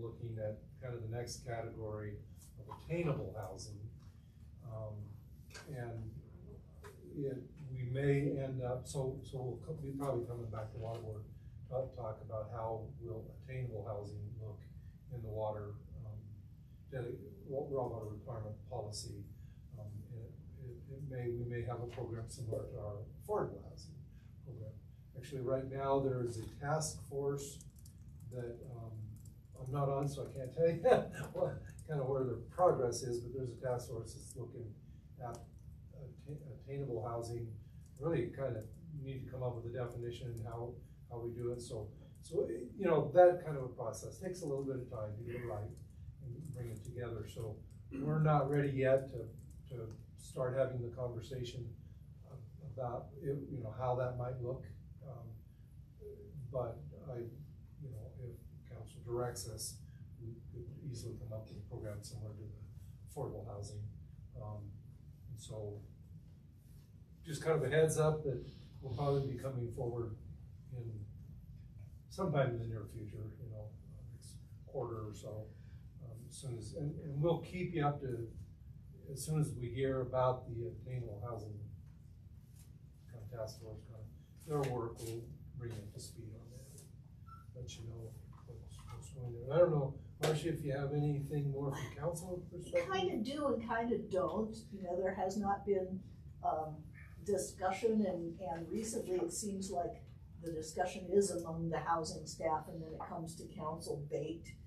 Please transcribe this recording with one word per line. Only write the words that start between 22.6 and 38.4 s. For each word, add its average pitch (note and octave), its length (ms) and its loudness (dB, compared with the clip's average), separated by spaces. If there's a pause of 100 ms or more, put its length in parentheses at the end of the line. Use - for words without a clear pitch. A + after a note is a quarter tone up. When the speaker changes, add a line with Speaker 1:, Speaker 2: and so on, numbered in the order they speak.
Speaker 1:
to - 140 -6
our G#2 200 -4 (260)
affordable - 460 0
housing - 260 -10 (480)
program. - 300 -8 (440)
Actually, B2+ 240 -4
right C3 300 4
now, C3+ 300 6
there B2 240 4
is A2 120 0
a - 280 -4
task D#3 420 4
force C#3+ 520 0 (720)
that, A#2+ 240 -4 (180)
um, A2+ 160 -6 (640)
I'm B2+ 140 -4
not C#3 160 6
on, C#3 200 4
so B2 200 -2
I - 100 -6
can't C3 160 -4
tell E3 140 10
you E3 160 6
<laughs> - 500 8
what, - 280 2 (260)
kind D3 140 4
of B2+ 60 4
where C3 180 6
the A#2 160 0 (100)
progress C3 520 8
is, A#2+ 180 2
but A#2+ 120 -6
there's C3 180 -2
a C3+ 140 -8
task B2 240 2
force A#2 240 -4
that's - 220 -10
looking A2+ 300 -6 (560)
at A#2+ 160 -4 (580)
atta-, C#3+ 420 -10 (300)
attainable B2 400 0
housing. A#2 400 -2 (500)
Really D3+ 300 4 (100)
kind B2 200 0